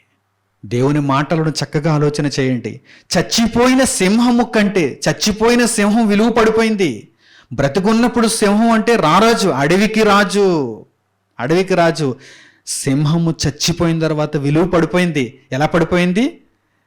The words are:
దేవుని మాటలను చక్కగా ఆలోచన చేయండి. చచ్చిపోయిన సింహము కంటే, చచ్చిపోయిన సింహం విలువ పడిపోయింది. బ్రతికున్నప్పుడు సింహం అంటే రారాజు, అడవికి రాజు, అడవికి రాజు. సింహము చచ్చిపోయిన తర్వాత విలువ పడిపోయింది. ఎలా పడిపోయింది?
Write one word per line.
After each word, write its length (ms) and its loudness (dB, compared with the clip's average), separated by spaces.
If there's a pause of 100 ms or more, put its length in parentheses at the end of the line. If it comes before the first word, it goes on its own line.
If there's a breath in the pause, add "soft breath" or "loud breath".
(640)
దేవుని 400 -2
మాటలను 500 -2
చక్కగా 400 -4
ఆలోచన 360 -2
చేయండి. 440 -4 (380 soft breath)
చచ్చిపోయిన 680 0 (100)
సింహము 560 2
కంటే, 380 0 (140)
చచ్చిపోయిన 680 0
సింహం 400 0
విలువ 240 2
పడిపోయింది. 600 2 (600 soft breath)
బ్రతికున్నప్పుడు 800 0
సింహం 400 2
అంటే 260 2
రారాజు, 560 2
అడవికి 500 2
రాజు, 440 2 (920)
అడవికి 360 0
రాజు. 320 2 (680 loud breath)
సింహము 640 0
చచ్చిపోయిన 640 -2
తర్వాత 380 -2
విలువ 300 0
పడిపోయింది. 580 -2 (260 soft breath)
ఎలా 160 -2
పడిపోయింది? 580 0 (600)